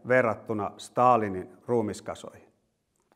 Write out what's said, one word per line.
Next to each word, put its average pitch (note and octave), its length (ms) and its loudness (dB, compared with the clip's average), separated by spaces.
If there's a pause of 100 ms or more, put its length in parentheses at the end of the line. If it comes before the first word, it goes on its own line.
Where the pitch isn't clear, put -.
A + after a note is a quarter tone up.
verrattuna A2 680 0
Stalinin A2 720 0 (180)
ruumiskasoihin. - 840 -6 (680)